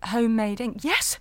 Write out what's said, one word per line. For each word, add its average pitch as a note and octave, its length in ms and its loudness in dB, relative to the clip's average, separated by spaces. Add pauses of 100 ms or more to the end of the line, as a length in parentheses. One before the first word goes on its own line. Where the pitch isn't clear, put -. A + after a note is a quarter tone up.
Homemade A3 580 2
ink? A#3 220 -6
Yes! - 380 0